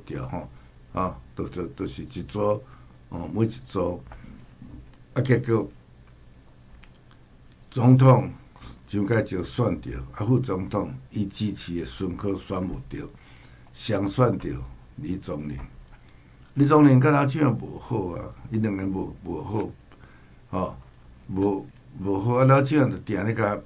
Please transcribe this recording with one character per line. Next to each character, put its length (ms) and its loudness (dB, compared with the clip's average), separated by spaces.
掉 220 -8
吼， 220 -10
啊， 240 -2
都， 140 -8
都， 200 -8
都 180 -8
是 180 -8
一 200 -10
组， 380 -2
哦， 260 -10
每 120 2
一 20 0
组。 560 -4
啊， 80 -2
结 160 2
果 320 0
总 260 6
统 360 8
蒋 180 -2
介 180 2
石 200 -6
选 360 -2
着， 120 -10
啊， 100 -6
副 140 4
总 280 -4
统 240 -2
伊 160 -2
支 260 -4
持 220 -8
诶 100 -4
孙 320 -6
科 180 -4
选 280 -6
无 260 -6
着， 180 -10
双 340 -2
选 320 2
着 100 -6
李 200 -6
宗 320 -8
仁。 80 -6
李 100 4
宗 180 8
仁 160 10
甲 120 6
老 140 4
蒋 180 0
也 40 6
无 300 -2
好 320 -4
啊， 160 -8
伊 80 -2
两 180 0
个 120 -4
无， 360 -4
无 200 -8
好， 260 -4
吼， 280 -4
无， 360 0
无 200 -2
好 180 0
啊。 80 6
老 140 8
蒋 300 4
就 80 -6
定 260 -4
咧 120 -2
甲， 200 0